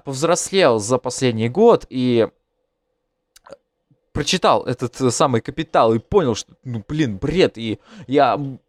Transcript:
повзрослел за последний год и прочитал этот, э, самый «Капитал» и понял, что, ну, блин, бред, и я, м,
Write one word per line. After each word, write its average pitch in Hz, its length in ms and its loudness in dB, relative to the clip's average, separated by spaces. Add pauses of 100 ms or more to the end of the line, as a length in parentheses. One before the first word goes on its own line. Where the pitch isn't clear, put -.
повзрослел 156 720 0
за 113 220 0
последний 120 500 -2
год 196 400 4
и 123 380 0 (1900)
прочитал 151 520 0
этот, 123 360 -6
э, 127 80 2
самый 127 320 0
«Капитал» 139 540 0
и 113 40 -2
понял, 135 360 0
что, - 180 -12 (100)
ну, 117 240 -8
блин, 147 300 -4
бред, 151 400 0
и 110 220 -6 (280)
я, 131 280 2
м, 135 340 -8